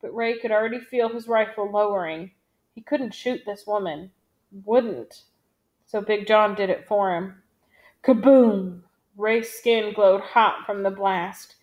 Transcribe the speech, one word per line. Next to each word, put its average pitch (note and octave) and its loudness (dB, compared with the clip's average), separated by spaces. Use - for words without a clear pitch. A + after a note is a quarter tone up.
But - -12
Ray A#3 -4
could A3+ -4
already A3+ -2
feel A#3 -2
his A3+ -10
rifle G#3+ -2
lowering. F#3+ -4
He A#3 -20
couldn't B3 -6
shoot B3 -6
this G3+ -12
woman. F#3+ -6
Wouldn't. G#3 -2
So G#3+ -6
Big G3+ -2
John G#3+ 4
did F#3+ -2
it - -2
for G3 0
him. F#3 -8
Kaboom! A3 4
Ray's A3 -2
skin A3 0
glowed G3 4
hot G#3 0
from G3+ -6
the G3 0
blast. F#3+ -6